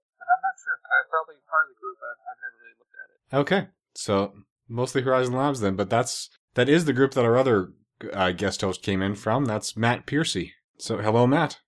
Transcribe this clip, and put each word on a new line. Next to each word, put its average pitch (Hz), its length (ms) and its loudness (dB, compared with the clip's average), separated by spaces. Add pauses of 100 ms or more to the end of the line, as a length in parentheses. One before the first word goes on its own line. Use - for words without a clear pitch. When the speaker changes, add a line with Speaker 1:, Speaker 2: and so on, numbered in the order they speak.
(200)
Speaker 1:
And 719 100 -14
I'm 740 120 2
not 740 200 -4
sure. 1077 240 -6
I'm - 240 0
probably 160 240 -4 (160)
part 156 160 2
of - 80 -20
the - 60 -20
group, - 200 -14
but 123 100 -16
I've, - 200 -18
I've 762 120 -18
never 1077 200 -16
really - 160 -20
looked - 160 -20
at - 160 -20
it. - 300 -6
Speaker 2:
Okay. 185 280 -2 (260)
So 101 500 -2 (240)
mostly 123 340 -2
Horizon 127 320 2
Labs 135 260 0
then, 98 140 0
but 95 160 -2
that's, - 400 -2 (240)
that 123 140 2
is 165 160 4
the 147 80 0
group 131 220 2
that 127 100 2
our 117 120 4
other, 117 360 2 (420)
uh, 92 160 2
guest 92 320 -4
host 95 200 -4
came 95 200 0
in 95 120 -2
from. 123 300 -2
That's 107 320 -4
Matt 120 300 -2
Piercy. 139 480 -4 (240)
So 113 200 -6
hello, 110 280 4
Matt. 147 400 0